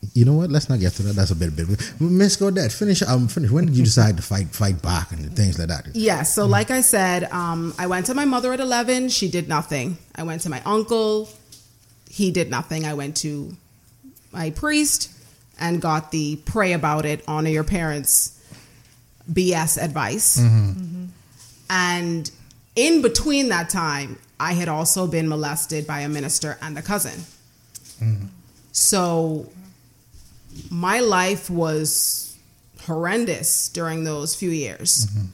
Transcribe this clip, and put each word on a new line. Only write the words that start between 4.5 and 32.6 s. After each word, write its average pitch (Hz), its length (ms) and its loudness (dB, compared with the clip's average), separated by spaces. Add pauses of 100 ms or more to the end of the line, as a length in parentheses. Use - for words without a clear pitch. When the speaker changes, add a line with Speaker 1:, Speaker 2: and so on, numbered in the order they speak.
Speaker 1:
back 87 300 -2
and 76 240 -8
things 95 220 2
like 82 120 -4
that? 78 260 -6
Speaker 2:
Yeah. 214 280 2
So, 202 220 0
Speaker 3:
Mm. 202 60 4
Speaker 2:
like 208 200 2
I 254 100 0
said, 185 500 2
um, 170 480 -4
I 180 80 -2
went 180 200 -2
to 254 60 -2
my 285 120 0
mother 254 280 0
at 254 60 -4
eleven. 254 500 0
She 202 220 0
did 160 160 -4
nothing. 151 500 -4 (180)
I 160 80 -10
went 160 180 -6
to 170 80 -6
my 131 160 -6
uncle. 220 640 0 (800)
He 196 220 0
did 165 200 0
nothing. 160 340 -6
I 151 80 -6
went 143 240 -8
to 147 380 -8 (760)
my 165 200 -6
priest 302 580 0 (500)
and 170 220 0
got 160 300 0
the 151 240 -2 (100)
"pray 196 280 0
about 151 320 0
it, 151 220 -4
honor 156 220 -2
your 156 140 2
parents" 156 760 0 (920)
B 180 240 2
S 160 220 0
advice. 143 600 0
Speaker 3:
Mm-hmm. 113 320 6
Speaker 4:
Mm-hmm. 180 360 -8 (600)
Speaker 2:
And 175 640 0 (460)
in 302 260 4
between 277 480 2
that 170 200 0
time, 143 500 -4 (200)
I 165 140 -2
had 175 160 0
also 165 380 0
been 160 200 0
molested 151 600 -4
by 147 140 -6
a 143 80 -6
minister 147 520 -4
and 151 160 -10
a 156 60 -12
cousin. 175 420 -4 (720)
Speaker 3:
Mm. 104 280 -2 (440)
Speaker 2:
So 165 760 0 (1200)
my 185 300 0
life 196 500 2
was 156 880 -2 (460)